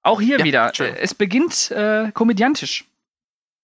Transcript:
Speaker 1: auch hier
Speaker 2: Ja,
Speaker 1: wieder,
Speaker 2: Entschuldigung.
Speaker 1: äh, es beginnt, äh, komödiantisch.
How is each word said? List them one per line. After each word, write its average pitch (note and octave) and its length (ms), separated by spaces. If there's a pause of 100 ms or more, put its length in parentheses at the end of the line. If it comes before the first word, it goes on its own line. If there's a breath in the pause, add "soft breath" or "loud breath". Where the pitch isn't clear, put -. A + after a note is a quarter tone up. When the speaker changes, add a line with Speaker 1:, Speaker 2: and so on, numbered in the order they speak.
Speaker 1:
auch G#3 180
hier B3+ 180
Speaker 2:
Ja, - 60
Speaker 1:
wieder, C3 220
Speaker 2:
Entschuldigung. - 320
Speaker 1:
äh, - 40
es - 120
beginnt, A3+ 560
äh, G#3+ 420
komödiantisch. A#3 720 (800)